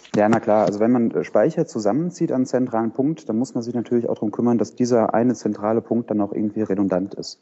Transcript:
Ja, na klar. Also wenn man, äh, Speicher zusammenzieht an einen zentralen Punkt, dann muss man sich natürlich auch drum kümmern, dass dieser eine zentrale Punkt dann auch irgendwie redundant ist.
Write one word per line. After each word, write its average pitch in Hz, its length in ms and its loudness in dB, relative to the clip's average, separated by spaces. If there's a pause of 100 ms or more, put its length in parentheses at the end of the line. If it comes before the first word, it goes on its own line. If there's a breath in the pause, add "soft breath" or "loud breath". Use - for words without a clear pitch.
(140 loud breath)
Ja, 104 140 4
na 110 140 2
klar. 107 240 4
Also 101 160 0
wenn 117 100 2
man, 120 200 2
äh, 87 120 0
Speicher 151 420 2
zusammenzieht 131 680 -2
an 131 60 0
einen 127 80 0
zentralen 117 440 -2
Punkt, 147 380 -2
dann 110 80 0
muss 127 160 -2
man 120 100 -4
sich 120 100 -6
natürlich 120 360 0
auch 113 80 -2
drum 110 140 -4
kümmern, 117 260 2
dass - 180 -2
dieser 120 380 2
eine 120 200 4
zentrale 107 460 -2
Punkt 117 300 -2
dann 104 100 0
auch 101 140 -2
irgendwie 107 300 -2
redundant 95 500 0
ist. - 280 -12